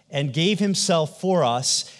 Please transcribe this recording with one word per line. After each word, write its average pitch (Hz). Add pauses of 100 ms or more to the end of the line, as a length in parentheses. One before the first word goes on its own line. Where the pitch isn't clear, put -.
(120)
and 143
gave 175
himself 185
for 180
us, 120 (140)